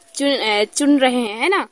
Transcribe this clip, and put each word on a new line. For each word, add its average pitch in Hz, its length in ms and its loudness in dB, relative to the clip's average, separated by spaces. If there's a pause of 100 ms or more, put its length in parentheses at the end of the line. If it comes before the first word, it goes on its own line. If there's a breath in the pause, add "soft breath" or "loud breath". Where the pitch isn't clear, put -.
(160)
चुन, 277 140 0
अ, 214 340 0
चुन 285 340 2
रहे 247 220 2
हैं, 220 180 -6
है 277 100 -2
ना? 370 240 -2